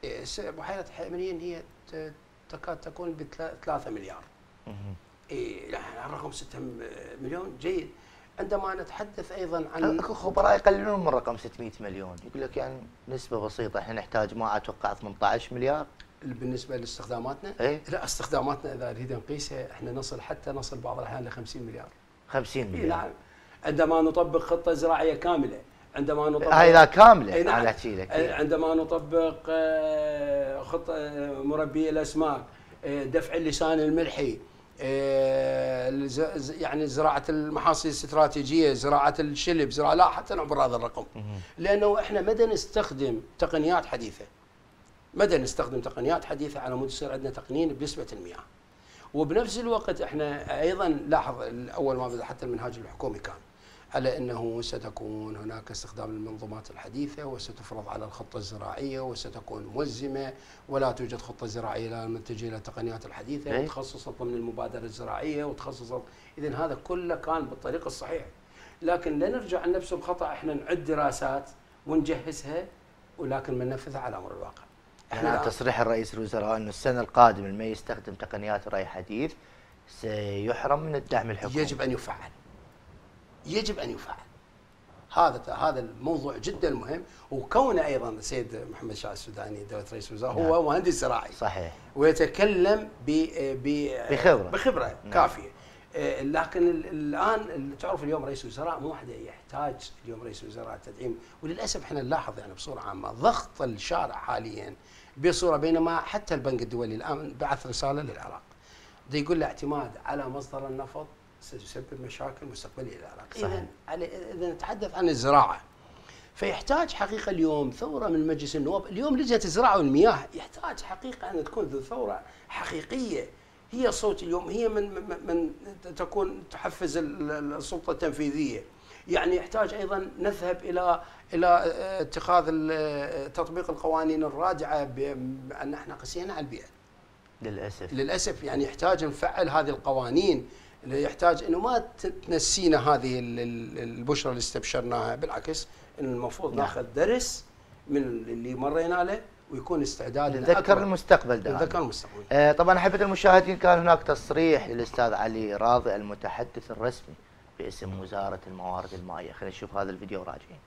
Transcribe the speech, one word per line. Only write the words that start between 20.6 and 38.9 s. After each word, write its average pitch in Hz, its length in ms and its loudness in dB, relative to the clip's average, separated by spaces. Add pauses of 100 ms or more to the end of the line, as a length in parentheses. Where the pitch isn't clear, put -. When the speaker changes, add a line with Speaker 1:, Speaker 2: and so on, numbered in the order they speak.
Speaker 1:
بعض 120 200 -6
الأحيان 123 260 -8
لخمسين 120 380 -10
مليار. 117 260 -12 (400)
Speaker 2:
خمسين 131 440 -2
مليار. - 100 -4
Speaker 1:
إيه، 160 60 2
نعم. 170 220 0 (540)
عندما 156 360 4
نطبق 160 400 4
خطة 170 320 2
زراعية 160 420 4
كاملة، 143 460 0 (360)
عندما 147 340 2
نطبق 151 240 4
Speaker 2:
هاي 165 160 12
إذا 165 140 12
كاملة، 170 500 12
Speaker 1:
إيه، 170 80 6
نعم. 120 180 4
Speaker 2:
أنا 117 100 6
أحكي 110 260 -4
لك. 92 140 -6
Speaker 1:
إيه، 160 240 2
عندما 156 400 2
نطبق، 160 640 0 (100)
آه، 151 1120 0
خطة، 165 340 -4
آه، 143 460 -6
مربي 151 480 0
الأسماك، 151 520 0 (420)
آه، 143 200 -2
دفع 156 300 0
اللسان 160 460 2
الملحي، 151 580 2 (420)
آه، 135 1120 2
الز-، 139 460 0
ز-، 139 140 -6
يعني 151 360 -2
زراعة 143 420 2
المحاصيل 151 640 2
الاستراتيجية، 147 840 4
زراعة 143 460 4